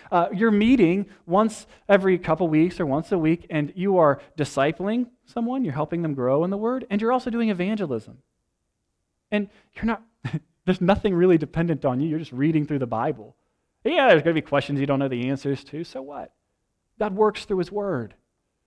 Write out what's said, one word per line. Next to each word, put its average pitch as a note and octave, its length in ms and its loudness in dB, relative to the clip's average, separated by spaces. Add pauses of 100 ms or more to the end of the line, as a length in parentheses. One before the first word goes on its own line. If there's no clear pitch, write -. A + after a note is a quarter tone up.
(120)
uh, F3 200 2
you're G#3+ 200 2
meeting G3+ 560 4 (180)
once G#3+ 420 0 (220)
every F#3+ 280 4
couple F3 300 0
weeks D#3+ 320 2
or F3 60 -2
once C#3+ 260 -2
a G3 60 0
week, D#3+ 320 0
and D3+ 260 -4
you F#3+ 220 0
are D3 240 4 (160)
discipling F3+ 680 -2 (180)
someone, B3 400 -4
you're C#3+ 80 -4
helping D#3 280 -4
them D#3 120 -4
grow C3+ 320 0
in F#3 40 -4
the G3 80 -4
Word, B3 320 -4
and G3+ 120 -2
you're A3+ 100 0
also B3+ 180 -2
doing A3+ 200 -2
evangelism. F3 680 -4 (1080)
And G#3 200 -2 (260)
you're - 100 -8
not, A3+ 180 -4 (200)
<laughs> - 420 -10
there's F#3 140 0
nothing G3 340 2
really F3 240 4
dependent E3 460 -2
on B2+ 160 0
you. D#3 80 0
You're D#3 120 -4
just D#3 120 -12
reading D3+ 340 0
through D3 140 -2
the B2 80 -4
Bible. A#2 480 -6 (480)
Yeah, C#4 240 2
there's D#3+ 160 6
gonna E3 100 2
be D#3 80 -2
questions C#3+ 380 -2
you C#3 60 0
don't C#3 140 0
know C#3 100 -2
the B2 180 -4
answers C#3 380 -4
to. D#3+ 180 -12
So C4 180 -14
what? C#4 300 -16 (680)
God G#3 160 -4
works G#3+ 300 0
through G3 120 -2
His F3+ 140 -4
Word. F#3 420 -6 (540)